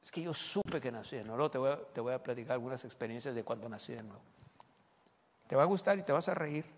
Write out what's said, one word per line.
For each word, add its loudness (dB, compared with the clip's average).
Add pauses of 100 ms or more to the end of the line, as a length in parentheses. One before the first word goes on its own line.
Es -12
que -4
yo -2
supe 2
que -2
nací -8
de -4
nuevo. -4
Luego 4
te -2
voy 4
a, 2
te -8
voy 0
a -4
platicar -4
algunas -2
experiencias -4
de -2
cuando -4
nací -8
de -8
nuevo. -14 (1200)
Te 0
va 10
a 6
gustar 4
y -4
te 2
vas 4
a 2
reír -2 (140)